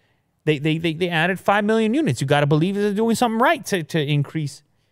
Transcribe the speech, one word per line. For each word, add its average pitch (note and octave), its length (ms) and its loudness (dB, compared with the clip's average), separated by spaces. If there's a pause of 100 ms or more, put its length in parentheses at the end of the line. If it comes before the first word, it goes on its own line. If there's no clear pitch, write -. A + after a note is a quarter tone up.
(460)
they, D#3 120 0
they, D#3 220 0
they, E3 140 -2
they E3+ 160 -2
added F3 300 0
five G#3 240 2
million A3 300 2
units. C4 280 0
You C#3+ 40 -2
gotta C#3+ 220 2
believe D#3 260 2
they're G3+ 180 0
doing A3 240 0
something A3+ 220 0
right C4+ 300 2
to, F3+ 160 -2
to D#3 180 -2
increase D3 640 -4 (280)